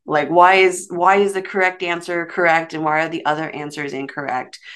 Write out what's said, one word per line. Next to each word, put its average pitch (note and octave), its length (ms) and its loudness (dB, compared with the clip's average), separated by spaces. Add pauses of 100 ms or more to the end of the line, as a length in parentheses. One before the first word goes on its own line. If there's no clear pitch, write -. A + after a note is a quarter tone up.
like, D3 240 0
why F3 260 6
is, F#3 360 2
why F3 240 2
is G3+ 180 2
the F#3+ 80 -4
correct F#3 400 -2
answer E3+ 440 -4
correct E3 480 0
and D#3 100 -6
why D#3 180 0
are E3 80 -2
the E3+ 160 -8
other D3+ 260 -2
answers D3 420 -10
incorrect? C3+ 640 -8 (160)